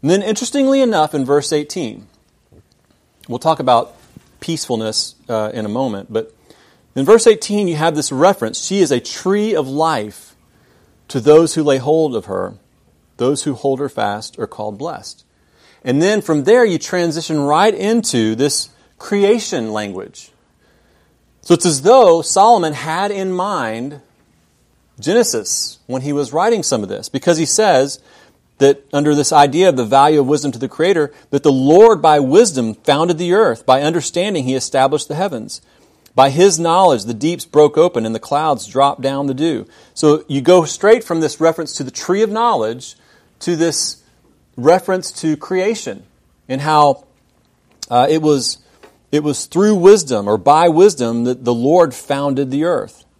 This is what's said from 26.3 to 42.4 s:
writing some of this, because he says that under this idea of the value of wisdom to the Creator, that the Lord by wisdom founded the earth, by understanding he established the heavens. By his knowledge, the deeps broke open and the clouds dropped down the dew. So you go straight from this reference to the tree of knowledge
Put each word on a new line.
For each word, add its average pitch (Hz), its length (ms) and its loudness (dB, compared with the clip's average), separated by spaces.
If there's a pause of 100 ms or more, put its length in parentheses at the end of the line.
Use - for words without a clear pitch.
writing 202 320 0
some 117 200 -4
of 92 60 -10
this, 104 200 -12
because 160 280 -2
he 160 80 -2
says 143 540 0 (600)
that 208 340 2
under 147 200 0
this 151 200 0
idea 147 340 4
of 156 80 2
the 127 80 -2
value 143 380 4
of 127 60 0
wisdom 143 260 -2
to 113 60 -12
the 131 100 -6
Creator, 165 420 -2 (200)
that 139 120 -2
the 147 80 4
Lord 160 500 6
by 151 180 4
wisdom 135 560 2
founded 160 420 0
the 175 160 -2
earth, 185 320 0
by 131 160 4
understanding 165 640 -4
he 131 80 -2
established 135 560 -2
the 147 60 -8
heavens. 151 440 -8 (560)
By 135 140 6
his 165 300 2
knowledge, 165 440 2
the 117 120 -8
deeps 160 280 -4
broke 147 340 2
open 156 280 2
and 113 80 -6
the 113 60 -6
clouds 147 480 -4
dropped 139 340 0
down 139 240 -4
the 139 80 -4
dew. 135 320 -4 (300)
So 151 340 2
you 139 100 -2
go 170 240 4
straight 220 400 2
from 165 160 -6
this 156 220 -4
reference 160 320 -2
to 143 100 -10
the 127 80 -10
tree 196 300 -2
of 220 80 0
knowledge 165 680 -4 (440)